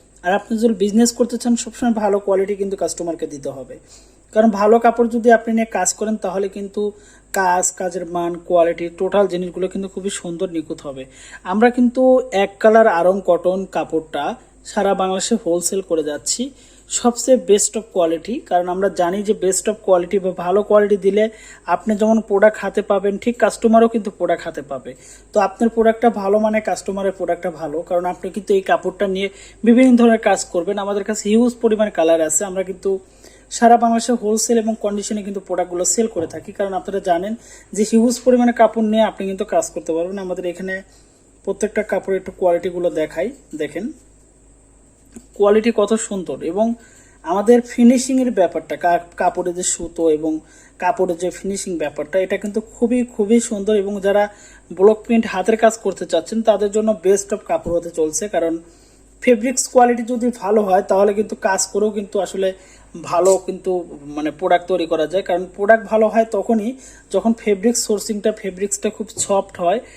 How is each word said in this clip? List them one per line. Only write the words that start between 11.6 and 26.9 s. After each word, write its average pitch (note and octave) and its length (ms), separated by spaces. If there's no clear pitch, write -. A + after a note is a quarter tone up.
কিন্তু B3 260
এক G3 80
কালার A3 260
আড়ং F3+ 180
কটন F3+ 300
কাপড়টা D#3 480
সারা G3 200
বাংলাদেশে F#3+ 420
হোলসেল F3 460
করে D#3+ 200
যাচ্ছি D3 340
সবচেয়ে A#3+ 380
best G3+ 300
of G3+ 60
quality, E3+ 400
কারণ F3+ 260
আমরা F#3+ 140
জানি F3+ 260
যে G#3+ 60
best F#3+ 280
of G#3 60
quality F3+ 380
বা F#3 60
ভালো F#3 140
কোয়ালিটি G#3 360
দিলে G3 180
আপনি G3 180
যেমন A3 160
প্রোডাক্ট G#3 340
হাতে G3 180
পাবেন, G3+ 220
ঠিক A#3+ 200
কাস্টমারও A3+ 500
কিন্তু G#3 240
প্রোডাক্ট E3+ 300
হাতে D3+ 240
পাবে। B2+ 200
তো - 60
আপনার A#3 280
প্রোডাক্টটা A3+ 340
ভালো G3 240
মানে G#3+ 120
কাস্টমারের F#3+ 500